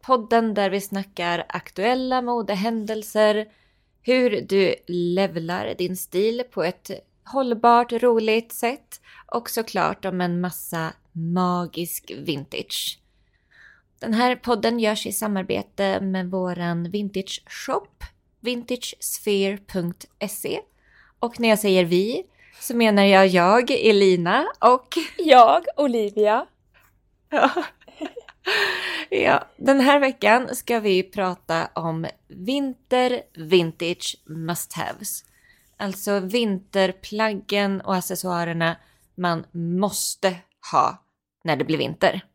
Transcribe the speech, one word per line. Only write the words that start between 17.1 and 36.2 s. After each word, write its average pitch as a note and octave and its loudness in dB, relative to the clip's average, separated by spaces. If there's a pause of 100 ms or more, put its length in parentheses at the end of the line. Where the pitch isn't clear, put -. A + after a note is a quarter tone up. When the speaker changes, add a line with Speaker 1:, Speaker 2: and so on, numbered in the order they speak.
Speaker 1:
shop, - -6 (520)
vintagesphere G#3+ -4
punkt F3 -6 (220)
se. - -8 (600)
Och A#3 -6
när A#3 2
jag G#3 4
säger F#3+ 4
vi G3 0 (380)
så - -8
menar G#3 4
jag, G3 8
jag, F#3+ 4
Elina G3+ 4 (140)
och B3 4 (240)
Speaker 2:
Jag, D4+ 8 (120)
Olivia. A3 0 (840)
Speaker 1:
Ja. C#4+ 2
<laughs> F4 -2 (1500)
Ja, - 2 (120)
den C4+ 2
här C#4+ 6
veckan B3+ 2
ska A#3 -4
vi F#3+ 2
prata F3+ -4
om E3 -6 (220)
vinter, B3+ -2 (120)
vintage E3 -2 (100)
must-haves. - -8 (520)
Alltså G3+ -4